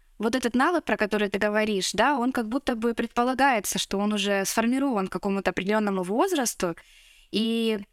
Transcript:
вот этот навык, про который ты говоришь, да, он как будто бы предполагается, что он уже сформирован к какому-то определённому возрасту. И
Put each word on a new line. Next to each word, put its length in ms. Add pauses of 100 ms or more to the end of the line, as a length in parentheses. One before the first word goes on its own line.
(180)
вот 180
этот 200
навык, 280
про 140
который 320
ты 100
говоришь, 540
да, 240
он 140
как 160
будто 280
бы 180
предполагается, 840
что 180
он 160
уже 320
сформирован 600
к 40
какому-то 380
определённому 540
возрасту. 720 (560)
И 480 (140)